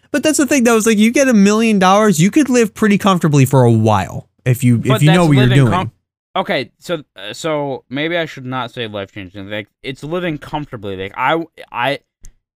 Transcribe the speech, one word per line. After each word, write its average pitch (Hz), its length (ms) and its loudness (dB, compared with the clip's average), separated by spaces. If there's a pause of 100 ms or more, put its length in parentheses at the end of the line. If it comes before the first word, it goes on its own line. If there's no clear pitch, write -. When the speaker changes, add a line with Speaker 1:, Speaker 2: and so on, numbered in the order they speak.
(120)
Speaker 1:
but 285 120 -2
that's 311 140 0
the 302 80 2
thing 269 180 0
though, 233 140 4
is 208 80 0
like, 226 120 2
you 220 140 4
get 269 180 2
a 247 40 2
million 214 460 4
dollars, 190 420 4
you 190 100 2
could 294 180 2
live 247 240 2
pretty 208 240 2
comfortably 156 480 2
for 131 180 4
a 117 80 4
while 110 560 0 (180)
if 127 180 0
you, 120 140 4
if 107 100 -4
Speaker 2:
But 202 140 2
Speaker 1:
you 151 100 4
know 180 80 4
Speaker 2:
that's 170 100 2
Speaker 1:
what 143 80 4
you're 127 60 4
Speaker 2:
living 127 140 4
Speaker 1:
doing. 127 140 4
Speaker 2:
com-, 95 200 -4 (440)
okay, 175 420 -4
so, 165 260 -8 (120)
uh, 104 180 -14
so 143 560 -6
maybe 156 280 -6
I 165 80 -4
should 135 200 -16
not 127 260 -8
say 120 160 -10
life 104 240 -10
changing. 98 380 -16
Like, 104 200 -10 (120)
it's 131 220 -14
living 165 340 -6
comfortably. 110 600 -10
Like, 98 200 -10
I, 156 260 -2 (280)
I, 127 280 -4 (580)